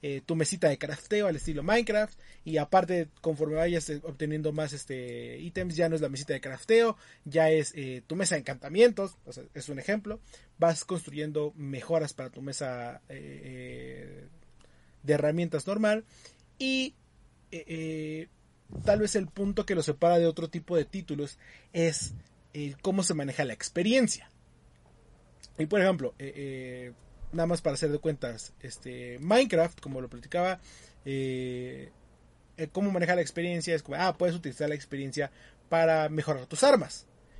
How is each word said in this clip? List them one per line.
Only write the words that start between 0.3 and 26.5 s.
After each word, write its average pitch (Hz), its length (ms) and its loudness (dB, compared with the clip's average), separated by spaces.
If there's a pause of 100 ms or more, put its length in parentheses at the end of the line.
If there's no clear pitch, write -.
mesita 160 320 2
de 139 100 2
crafteo 208 480 -2
al 170 80 2
estilo 147 300 -4
Minecraft, 214 520 2 (280)
y 156 140 0
aparte, 170 500 4 (120)
conforme 156 360 0
vayas, 165 340 2
eh, 147 140 -4
obteniendo 151 480 -2
más, 151 200 -2
este, 123 680 -10
ítems, 175 340 -4
ya 165 140 4
no 165 80 2
es 156 40 -2
la 147 80 0
mesita 139 240 -6
de 135 80 -2
crafteo, 220 560 4 (280)
ya 156 260 4
es, 156 240 4
eh, 131 320 -8
tu 156 80 -8
mesa 180 220 0
de 139 60 -6
encantamientos, 190 840 2
o 131 60 -14
sea, 127 100 -14 (100)
es 139 160 -12
un 135 120 -8
ejemplo, 208 400 -4 (380)
vas 165 260 4
construyendo 151 720 -4
mejoras 143 580 -2
para 131 160 -10
tu 123 100 -18
mesa, 127 680 -8
eh, 139 340 -16
eh, 131 840 -14 (720)
de 143 100 0
herramientas 151 540 0
normal, 214 380 0 (520)
y, 262 380 -2 (560)
eh, 165 160 -12
eh, 160 640 -8 (560)
tal 208 140 6
vez 214 180 0
el 196 120 0
punto 202 360 -2
que 196 100 -2
lo 165 80 0
separa 170 360 4
de 170 80 6
otro 165 240 -2
tipo 175 260 -4
de 147 80 4
títulos 147 540 -6 (340)
es 165 400 0 (400)
el 143 240 -8
cómo 190 260 0
se 185 120 0
maneja 139 320 -2
la 113 80 -6
experiencia. 220 760 2 (1300)
Y 156 60 0
por 196 160 2
ejemplo, 180 380 2
eh, 139 180 -10
eh, 127 560 -10 (400)